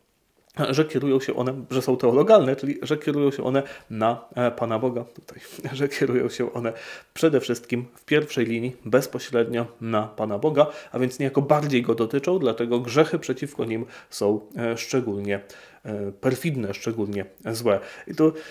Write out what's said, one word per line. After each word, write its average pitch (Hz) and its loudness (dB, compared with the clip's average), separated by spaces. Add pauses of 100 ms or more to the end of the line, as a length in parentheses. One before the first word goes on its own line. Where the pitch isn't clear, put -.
(720)
że 147 4
kierują 135 2
się - -4
one, 127 -2 (160)
że 127 0
są 127 2
teologalne, 135 6
czyli 139 -4
że 151 -2
kierują 143 0
się 135 -4
one 131 2 (280)
na, 113 0 (100)
e, 123 2
Pana 117 -2
Boga, 120 -2
tutaj, - -20 (200)
<laughs> 135 -10
że 135 -2
kierują 123 0
się - -4
one 117 -4 (420)
przede 147 4
wszystkim 123 -4
w - -20
pierwszej 147 0
linii 117 -4
bezpośrednio 117 0 (140)
na 113 0
Pana 107 -4
Boga, 151 4 (260)
a 123 -4
więc 127 -2
niejako 139 0
bardziej 147 2
Go 117 0
dotyczą, 139 0
dlatego 120 0
grzechy 143 2
przeciwko - -6
Nim 113 -4 (240)
są, 104 2 (160)
e, 117 -2
szczególnie, 101 -2 (440)
e, 104 -6
perfidne, 127 -2
szczególnie 104 -4 (280)
złe. 117 2 (260)
I - -10
tu, 156 4 (180)